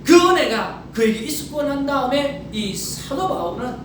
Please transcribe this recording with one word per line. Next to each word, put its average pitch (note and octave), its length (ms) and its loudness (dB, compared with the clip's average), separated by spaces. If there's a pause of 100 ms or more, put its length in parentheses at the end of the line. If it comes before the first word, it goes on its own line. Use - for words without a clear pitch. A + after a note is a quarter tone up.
그 D#4 100 6
은혜가 D#4 680 4 (100)
그에게 A3 320 2
있었고 D4 380 -4
난 C#4 220 -2
다음에 C#4 680 0
이 G#3 240 -4
사도 - 520 -4
바울은 G#3+ 580 -4